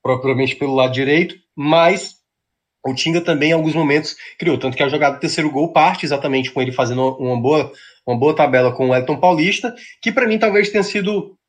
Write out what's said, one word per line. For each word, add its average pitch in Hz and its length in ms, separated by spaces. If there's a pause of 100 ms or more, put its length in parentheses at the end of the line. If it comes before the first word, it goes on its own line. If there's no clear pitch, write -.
propriamente 131 520
pelo 135 200
lado 127 180
direito, 143 440 (200)
mas 165 600 (680)
o 131 80
Tinga 165 300
também, 156 280
em - 20
alguns 160 220
momentos, 151 420 (220)
criou. 160 200
Tanto 127 180
que 151 60
a 139 60
jogada 143 280
do - 40
terceiro 151 300
gol 151 220
parte 170 320
exatamente 135 460
com 135 100
ele 123 120
fazendo 131 440
uma 123 240
boa, 143 320 (340)
uma 117 120
boa 147 180
tabela 127 360
com 127 180
o 127 40
Elton 127 220
Paulista, 180 580 (280)
que 226 100
pra 240 140
mim 220 120
talvez 208 300
tenha 208 140
sido 202 540 (120)